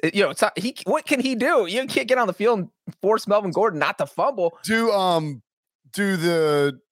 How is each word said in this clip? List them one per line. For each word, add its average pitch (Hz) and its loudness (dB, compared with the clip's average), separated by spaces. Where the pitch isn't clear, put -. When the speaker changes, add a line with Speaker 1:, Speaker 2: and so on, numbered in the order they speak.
Speaker 1:
It, 160 0
you 196 0
know, 160 2
it's - -10
not, 208 0
he, 226 -6
what 302 -2
can 285 0
he 262 -2
do? 247 2
You 220 -4
can't 262 -2
get 254 2
on 226 0
the 175 -2
field 220 0
and 175 -8
force 214 0
Melvin 202 0
Gordon 185 0
not 143 0
to 196 -4
fumble. 185 -2
Speaker 2:
Do, 226 0
um, 165 0
do 196 -2
the 151 0